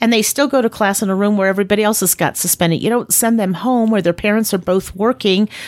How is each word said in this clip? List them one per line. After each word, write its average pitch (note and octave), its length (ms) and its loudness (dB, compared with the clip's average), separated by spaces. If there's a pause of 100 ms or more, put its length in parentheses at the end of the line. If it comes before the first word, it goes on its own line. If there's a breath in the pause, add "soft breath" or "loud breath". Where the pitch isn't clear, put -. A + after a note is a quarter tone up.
and A#3 100 2
they A3+ 100 2
still C#4+ 260 0
go C4+ 140 2
to A3+ 80 2
class G3+ 320 -2
in G3+ 80 -2
a F#3+ 60 0
room G3+ 220 2
where F#3+ 100 2
everybody G3 360 0
else G#3+ 180 0
has F3+ 140 0
got - 220 -2
suspended. E3+ 460 0
You - 60 0
don't A#3 240 -2
send A3+ 260 2
them F#3+ 140 0
home A3+ 380 0
where G#3 100 2
their F3 120 0
parents G#3+ 400 -2
are G3+ 60 2
both F#3 340 -2
working G#3 540 0 (200 loud breath)